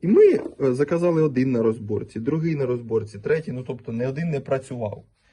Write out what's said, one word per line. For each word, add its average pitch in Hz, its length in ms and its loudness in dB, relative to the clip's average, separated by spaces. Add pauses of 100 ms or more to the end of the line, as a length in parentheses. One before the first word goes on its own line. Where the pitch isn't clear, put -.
І 165 60 -2
ми, 359 160 8
е, 139 500 2
заказали 160 480 2
один 131 300 2
на 113 100 2
розборці, 110 580 -2
другий 156 340 -2
на 139 120 -2
розборці, 113 520 -4
третій, 151 340 -2
ну, 127 140 -8
тобто, 117 260 -10
не 120 160 -4
один 160 220 -4
не 139 100 -4
працював. 127 640 -6 (280)